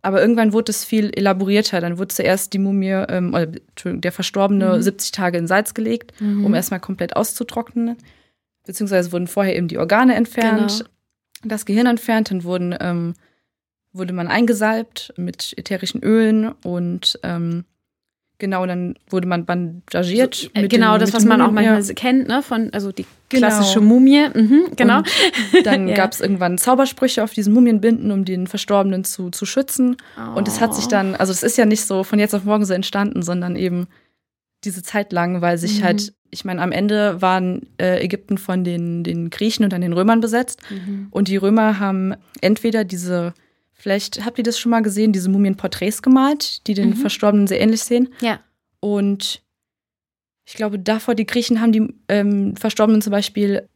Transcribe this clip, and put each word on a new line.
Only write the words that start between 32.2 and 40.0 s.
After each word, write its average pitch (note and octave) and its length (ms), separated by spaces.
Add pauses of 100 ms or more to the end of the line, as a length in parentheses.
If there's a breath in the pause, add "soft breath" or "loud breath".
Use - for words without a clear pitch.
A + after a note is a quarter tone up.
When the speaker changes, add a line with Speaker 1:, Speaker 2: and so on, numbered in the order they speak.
Speaker 1:
auf G3 100
morgen G#3 200
so F#3 100
entstanden, G3 480
sondern F3 320
eben F3+ 320 (800)
diese F#3 180
Zeit G3+ 300
lang, F3 280
weil F3 160
sich G#3 240
Speaker 2:
Mhm. G3+ 40
Speaker 1:
halt, G3+ 300 (160)
ich - 140
meine, F#3 180
am F3+ 100
Ende G#3 500
waren, F#3 400 (180)
äh, F#3 240
Ägypten G3 340
von F#3 260
den, E3+ 400
den E3+ 260
Griechen A3 340
und G3 80
dann F3+ 100
den F3 100
Römern G#3 280